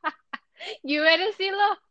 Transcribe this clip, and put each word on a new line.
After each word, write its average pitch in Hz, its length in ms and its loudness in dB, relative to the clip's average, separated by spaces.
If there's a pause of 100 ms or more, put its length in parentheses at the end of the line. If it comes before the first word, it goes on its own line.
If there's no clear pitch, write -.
(840)
Gimana 320 500 2
sih 381 160 -4
lo? 403 220 2 (200)